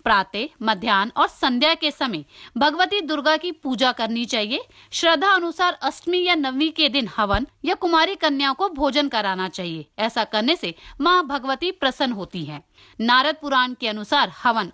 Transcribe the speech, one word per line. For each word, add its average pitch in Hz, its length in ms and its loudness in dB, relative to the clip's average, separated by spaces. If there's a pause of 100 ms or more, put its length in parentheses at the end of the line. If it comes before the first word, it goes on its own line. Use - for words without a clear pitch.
प्रातः, 214 440 0 (140)
मध्याह्न 214 560 0
और 320 100 4
संध्या 285 460 0
के 320 180 -2
समय 208 320 -4 (340)
भगवती 339 440 2
दुर्गा 302 360 2
की 349 140 -6
पूजा 254 400 0
करनी 233 340 -4
चाहिए। 226 380 -2 (280)
श्रद्धा 330 360 2
अनुसार 359 460 2
अष्टमी 339 500 -2
या 359 120 2
नवमी 277 340 0
के 311 200 0
दिन 226 280 -2
हवन 214 300 2 (180)
या 359 100 0
कुमारी 339 400 2
कन्या 277 380 0
को 381 160 -2
भोजन 285 380 0
कराना 190 420 -2
चाहिए। 165 360 -8 (140)
ऐसा 226 240 -2
करने 226 320 0
से 175 180 -6 (280)
माँ 359 240 4
भगवती 269 460 -4
प्रसन्न 262 420 -2
होती 180 320 -8
हैं। 147 180 -12 (380)
नारद 254 340 2
पुराण 269 380 0
के 240 140 -8
अनुसार 214 440 0 (120)
हवन 226 300 0